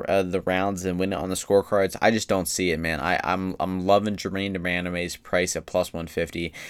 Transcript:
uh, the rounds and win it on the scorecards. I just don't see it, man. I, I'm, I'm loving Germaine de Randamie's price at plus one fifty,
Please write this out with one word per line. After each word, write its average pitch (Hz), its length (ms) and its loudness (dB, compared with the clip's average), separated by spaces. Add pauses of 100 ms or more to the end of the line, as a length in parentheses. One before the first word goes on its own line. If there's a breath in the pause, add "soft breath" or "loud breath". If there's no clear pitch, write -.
(120)
uh, 95 120 4
the 92 180 -2
rounds 92 420 0
and 90 160 0
win 95 140 0
it 90 60 -4
on 85 100 -4
the 92 60 -2
scorecards. 98 640 2
I 110 100 6
just 110 160 0
don't 95 200 2
see 90 240 0
it, 78 80 0
man. 80 200 -2
I, 85 240 0
I'm, 92 360 0
I'm 92 260 -2
loving 101 320 4
Germaine 98 360 -4
de 92 60 -2
Randamie's 87 560 -2
price 90 400 0
at 80 100 -4
plus - 280 -2
one 82 140 -6
fifty, 85 460 -4 (160 loud breath)